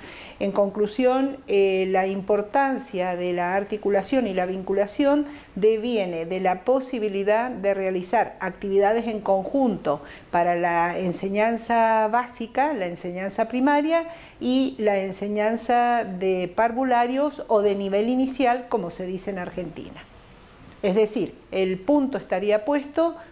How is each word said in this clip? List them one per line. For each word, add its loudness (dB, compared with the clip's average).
En -2
conclusión, 0
eh, 2
la 2
importancia 0
de -2
la -2
articulación 0
y -4
la 0
vinculación 0
deviene 0
de -4
la 0
posibilidad 0
de 0
realizar 0
actividades 2
en -4
conjunto 0
para 2
la 0
enseñanza 2
básica, -2
la -4
enseñanza -4
primaria 2
y 0
la 2
enseñanza 0
de -2
parvularios 2
o 4
de 4
nivel 0
inicial, 0
como -4
se -10
dice -8
en -6
Argentina. -10
Es 2
decir, 2
el 0
punto 2
estaría 0
puesto 0